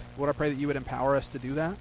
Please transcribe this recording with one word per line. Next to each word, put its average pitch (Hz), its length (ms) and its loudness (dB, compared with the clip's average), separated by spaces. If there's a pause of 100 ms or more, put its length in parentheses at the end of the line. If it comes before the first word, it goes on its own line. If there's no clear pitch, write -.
(180)
Lord, 143 120 2
I 143 40 2
pray 147 160 2
that 143 60 2
you 143 120 0
would 143 100 0
empower 131 380 2
us 135 140 2
to 139 100 -8
do 127 160 -4
that. 160 260 0